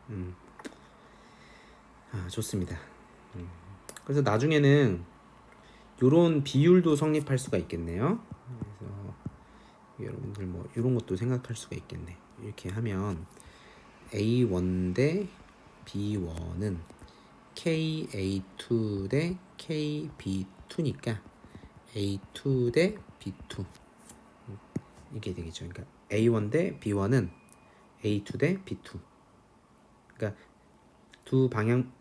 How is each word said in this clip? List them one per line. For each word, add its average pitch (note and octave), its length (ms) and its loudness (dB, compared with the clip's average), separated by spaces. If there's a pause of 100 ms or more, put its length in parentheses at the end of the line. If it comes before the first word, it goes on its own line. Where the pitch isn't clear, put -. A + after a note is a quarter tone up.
음. F#2 260 -8 (1800)
아, F#2 160 -6
좋습니다. F#2 500 -4 (580)
음. F2+ 140 -12 (540)
그래서 C#3+ 180 2
나중에는 C#3 840 6 (1000)
요런 D#3 400 6
비율도 E3 520 6
성립할 D3 420 2
수가 - 220 -2
있겠네요. E2+ 600 -2 (600)
그래서 G2 360 -10 (840)
여러분들 G2+ 480 -10
뭐 F2+ 280 -8
요런 B2 200 2
것도 A2 200 -2
생각할 A#2+ 400 -2
수가 - 200 -12
있겠네. F2 420 -12 (240)
이렇게 G#2 280 -10
하면 G2 560 -4 (840)
에이 A2+ 320 2
원 F#2 500 0
대 D#3+ 360 2 (560)
비 G2+ 320 -4
원은 E2+ 640 -4 (720)
케이 D#3+ 600 -2
에이 F#2+ 300 -2 (140)
투 G#2 500 -2
대 D#3+ 300 0 (200)
케이 D3+ 600 -4
비 F#2+ 300 -4 (200)
투니까 A#2 540 -4 (720)
에이 G2+ 240 -2 (140)
투 B2+ 380 0
대 F#3+ 260 2 (220)
비 G2 120 -8 (160)
투. - 160 -8 (1500)
이게 G#2 200 -8
되겠죠. E2+ 360 -10
그러니까 - 240 -14 (180)
에이 A2 160 4
원 A2 220 4
대 D#3+ 300 0
비 G#2 140 -2
원은 G2+ 360 2 (720)
에이 G#2 200 0
투 - 160 -10
대 E3+ 260 2
비 - 160 -10
투. - 160 -16 (1200)
그러니까 G#2 240 -6 (840)
두 C3 240 4
방향, B2 520 2